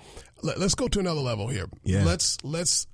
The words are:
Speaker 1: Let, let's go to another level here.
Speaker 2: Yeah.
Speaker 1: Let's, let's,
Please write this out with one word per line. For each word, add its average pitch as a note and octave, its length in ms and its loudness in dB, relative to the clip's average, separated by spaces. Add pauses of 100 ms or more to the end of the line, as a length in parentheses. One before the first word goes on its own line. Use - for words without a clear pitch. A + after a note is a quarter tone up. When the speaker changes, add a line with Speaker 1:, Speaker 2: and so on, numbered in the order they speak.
(420)
Speaker 1:
Let, - 160 -2
let's F#3+ 160 2
go B3+ 140 0
to G#3 100 0
another F3 220 0
level A#2 280 -2
here. G2 180 -4 (180)
Speaker 2:
Yeah. G2 200 4
Speaker 1:
Let's, E3+ 380 2
let's, E3 520 0